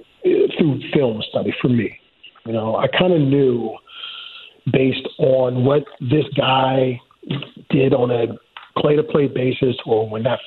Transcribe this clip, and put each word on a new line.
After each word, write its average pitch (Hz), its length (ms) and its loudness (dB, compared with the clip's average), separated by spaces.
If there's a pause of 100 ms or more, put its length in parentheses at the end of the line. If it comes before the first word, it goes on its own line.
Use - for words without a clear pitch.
(240)
through - 580 2 (120)
film 117 360 0
study 101 320 -4
for - 60 0
me. 117 320 0 (460)
You 117 80 -8
know, 110 240 -2
I 131 100 -2
kinda 180 320 2
knew 135 560 2 (960)
based 131 340 0 (120)
on 127 480 2
what 143 180 2 (160)
this 143 240 0 (140)
guy 131 600 2 (720)
did 135 240 2
on 120 160 2
a 117 180 0 (520)
play-to-play 147 480 2
basis 127 480 0 (100)
or 113 240 0
when 110 140 -6
that 120 240 -2